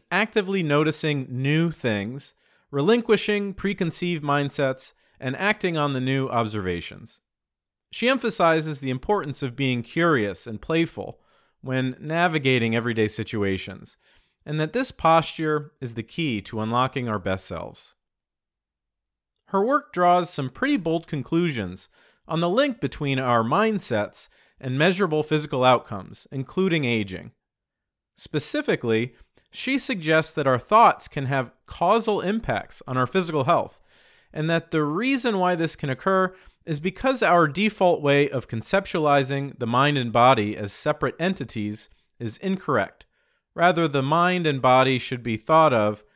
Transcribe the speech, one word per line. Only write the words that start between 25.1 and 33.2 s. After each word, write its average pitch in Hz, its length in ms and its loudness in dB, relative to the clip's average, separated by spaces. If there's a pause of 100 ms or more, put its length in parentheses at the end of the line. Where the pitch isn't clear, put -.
physical 151 400 -2
outcomes, 117 640 2
including 160 540 -2
aging. 104 480 -4 (840)
Specifically, 131 960 -2 (340)
she 262 300 -2
suggests 160 540 0
that 147 120 -2
our 127 140 2
thoughts 214 480 4
can 139 200 -6
have 131 260 -2 (140)
causal 208 520 2
impacts 180 640 -4
on 131 120 -4
our 127 100 0
physical 165 380 -2